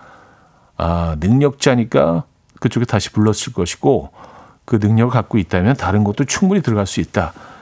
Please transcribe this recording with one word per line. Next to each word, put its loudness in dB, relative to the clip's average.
아, -2
능력자니까 2
그쪽에 0
다시 -2
불렀을 0
것이고 -2
그 -2
능력을 2
갖고 -2
있다면 0
다른 0
곳도 -2
충분히 0
들어갈 -2
수 -6
있다. -4